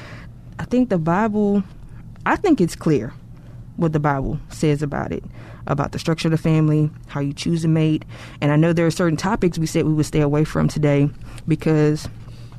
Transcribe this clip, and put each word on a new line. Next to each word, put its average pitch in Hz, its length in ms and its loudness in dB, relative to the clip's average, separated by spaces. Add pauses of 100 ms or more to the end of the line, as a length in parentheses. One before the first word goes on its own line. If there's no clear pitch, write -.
(580)
I 165 60 -6
think 247 240 2
the 185 100 2
Bible, 202 640 2 (600)
I 240 120 2
think 330 240 4
it's 170 160 2
clear 131 360 0 (640)
what 165 160 0
the 156 80 0
Bible 143 380 0 (100)
says 147 340 0
about - 300 -4
it, - 100 -4 (440)
about 143 260 0
the - 60 -6
structure 165 300 0
of 160 40 2
the 160 60 2
family, 156 520 4 (180)
how 143 120 -6
you 143 120 -4
choose 165 320 -2
a 165 40 2
mate. 156 360 2 (360)
And 147 120 2
I 151 40 4
know 165 160 6
there 165 140 4
are 160 40 4
certain 165 260 2
topics 190 420 0
we 160 80 0
said 160 180 0
we 156 80 2
would 151 140 2
stay 156 140 0
away 147 240 2
from 156 240 0
today 147 420 2 (360)
because 151 640 2 (500)